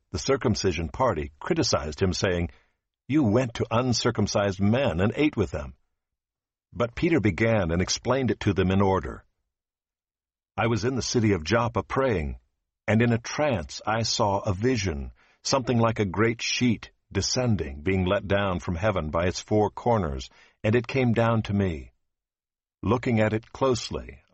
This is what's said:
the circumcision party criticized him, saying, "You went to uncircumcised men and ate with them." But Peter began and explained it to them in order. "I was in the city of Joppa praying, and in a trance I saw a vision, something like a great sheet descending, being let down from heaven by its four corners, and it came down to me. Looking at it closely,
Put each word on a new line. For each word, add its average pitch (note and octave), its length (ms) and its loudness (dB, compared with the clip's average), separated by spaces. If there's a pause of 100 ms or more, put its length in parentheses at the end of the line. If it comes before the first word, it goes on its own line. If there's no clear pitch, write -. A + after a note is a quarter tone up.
(100)
the F#2 80 -4
circumcision G2 720 0
party E2+ 500 -2
criticized E2+ 640 -2
him, F2+ 100 2
saying, F2 380 0 (580)
"You D3 140 2
went A#2 320 2
to - 160 -4
uncircumcised A2+ 920 0
men G#2 400 2
and G#2+ 160 2
ate D3 180 2
with G2+ 180 -2
them." C#2+ 240 -8 (1000)
But A#2+ 200 -2
Peter E3 240 2
began G#2 520 2
and E2+ 100 2
explained A#2+ 500 0
it G#2 100 -2
to G#2 120 2
them F#2 180 2
in G2 120 4
order. F2+ 420 0 (1300)
"I A2 80 2
was A2+ 180 0
in C3 120 0
the A2 40 -2
city G#2+ 320 2
of F2 100 0
Joppa G#2+ 400 0
praying, F#2 560 -2 (480)
and A2 140 4
in A#2+ 140 4
a A2+ 40 0 (160)
trance B2 520 -2
I A2+ 160 -2
saw G2+ 380 0
a G#2+ 120 -2
vision, F#2+ 600 -2 (300)
something B2+ 360 0
like A2+ 200 2
a G#2+ 60 2
great G#2+ 380 0
sheet - 480 0 (220)
descending, D#2+ 680 -2
being F#2 220 2
let F#2+ 220 0
down G2 320 0
from F2+ 160 -4
heaven F2 360 -2
by E2 160 0
its F#2 120 -2
four G#2 320 0
corners, E2 580 -2 (360)
and G#2+ 100 2
it A#2+ 140 0
came B2+ 240 2
down A2+ 280 2
to G#2 140 -4
me. E2+ 380 -2 (920)
Looking A#2 380 0
at A2 120 2
it A2 200 -6
closely, A2+ 720 -4 (120)